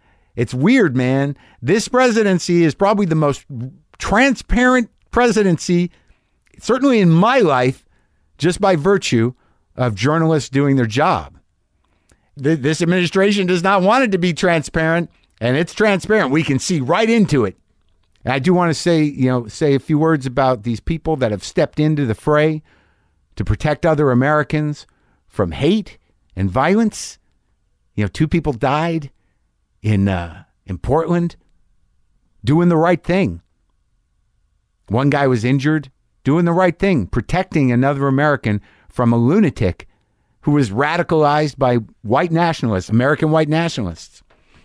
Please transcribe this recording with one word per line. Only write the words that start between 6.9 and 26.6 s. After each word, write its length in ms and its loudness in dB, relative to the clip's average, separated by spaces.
in 100 4
my 300 4
life, 460 0
just 240 -2
by 140 2
virtue 580 0
of 200 -2
journalists 540 0
doing 260 0
their 100 2
job. 520 -2
Th-, 180 0
this 220 -2
administration 640 0
does 160 0
not 180 2
want 240 2
it 80 -2
to 40 -2
be 160 0
transparent, 760 -2
and 160 0
it's 160 -4
transparent. 580 0
We 120 0
can 160 -2
see 200 -2
right 300 0
into 340 2
it. 140 -4
And 100 -4
I 60 -2
do 140 2
wanna 220 2
say, 260 0
you 260 0
know, 200 -2
say 260 0
a 60 0
few 180 -2
words 280 0
about 380 -2
these 160 -4
people 380 -6
that 140 -2
have 120 -6
stepped 360 -2
into 260 0
the 80 -2
fray 480 0
to 80 -6
protect 420 -2
other 260 2
Americans 760 0
from 260 -4
hate 440 -2
and 160 -2
violence. 640 -2